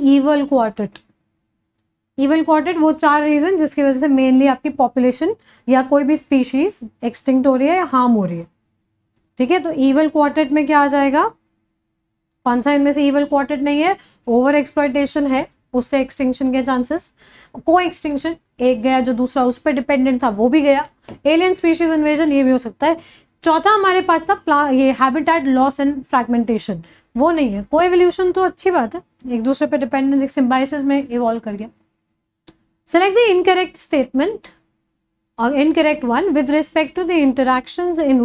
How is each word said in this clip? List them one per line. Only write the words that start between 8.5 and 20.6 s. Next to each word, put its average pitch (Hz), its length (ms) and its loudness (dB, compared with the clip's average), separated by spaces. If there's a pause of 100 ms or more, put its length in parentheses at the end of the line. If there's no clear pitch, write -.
ठीक 254 140 -2
है, 359 80 2
तो 320 120 -6
evil 285 400 2
quartet 294 400 0
में 302 140 0
क्या 294 140 2
आ 285 80 2
जाएगा, 277 400 0 (1200)
कौन 247 160 -2
सा 285 120 0
इनमें 285 180 2
से 285 200 0
evil 285 160 0
quartet 285 320 -2
नहीं 285 220 0
है? 381 160 0 (300)
ओवर 247 280 2
एक्सप्लॉयटेशन 285 720 -2
है, 269 200 -2 (260)
उससे 254 280 -2
एक्सटिंक्शन 262 520 -4
के 262 80 0
चांसेस, 254 500 -4 (540)
को 330 140 4
एक्सटिंक्शन, 320 560 -4 (240)
एक 247 220 0
गया 262 180 2
जो 254 140 0
दूसरा 254 300 -2
उस 247 140 0
पर - 140 -2
डिपेंडेंट 262 520 0
था 254 60 0
वो 214 200 0
भी 302 120 4